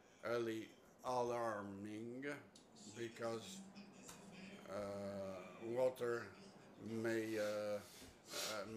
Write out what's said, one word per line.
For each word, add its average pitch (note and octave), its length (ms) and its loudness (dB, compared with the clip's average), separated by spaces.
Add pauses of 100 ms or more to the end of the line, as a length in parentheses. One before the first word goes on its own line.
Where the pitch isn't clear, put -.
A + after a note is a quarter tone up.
(240)
early A2+ 420 4 (380)
alarming, A#2 1200 2 (720)
because, A#2 600 -2 (1120)
uh, F#2+ 40 -6 (1040)
water B2 460 6 (680)
may, A2+ 480 4
uh, G#2 40 6
uh, G#2 1200 -2 (120)